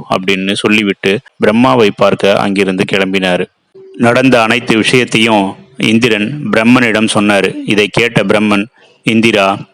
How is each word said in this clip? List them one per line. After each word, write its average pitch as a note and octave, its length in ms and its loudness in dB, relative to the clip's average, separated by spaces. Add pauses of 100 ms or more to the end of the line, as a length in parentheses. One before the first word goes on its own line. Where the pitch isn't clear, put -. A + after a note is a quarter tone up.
அப்படின்னு F#2+ 440 -4
சொல்லிவிட்டு G#2 640 -2 (240)
பிரம்மாவை A#2 520 2
பார்க்க G2 380 0
அங்கிருந்து G2 580 -2
கிளம்பினாரு. F#2+ 540 -2 (520)
நடந்த B2 460 2
அனைத்து A#2+ 340 -2
விஷயத்தையும் A2+ 760 0 (220)
இந்திரன் A2+ 720 0
பிரம்மனிடம் A2+ 640 2
சொன்னாரு. G2+ 420 0 (100)
இதை G#2 260 0
கேட்ட A2+ 320 0
பிரம்மன், G#2 420 0 (380)
"இந்திரா, G#2+ 540 2 (160)